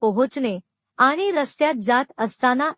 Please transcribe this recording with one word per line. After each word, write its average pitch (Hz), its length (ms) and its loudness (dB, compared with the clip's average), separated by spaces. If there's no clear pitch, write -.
पोहोचणे 220 580 0
आणि 311 320 2
रस्त्यात 294 520 0
जात 240 360 0
असताना 254 600 0